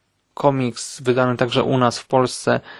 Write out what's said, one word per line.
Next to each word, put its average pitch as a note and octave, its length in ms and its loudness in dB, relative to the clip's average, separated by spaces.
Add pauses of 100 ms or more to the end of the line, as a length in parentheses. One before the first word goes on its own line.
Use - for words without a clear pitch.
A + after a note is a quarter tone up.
(340)
komiks C3+ 640 -2
wydany B2 360 2
także B2 260 0
u C3 160 0
nas A#2+ 200 2
w - 80 -14
Polsce, B2 540 0 (200)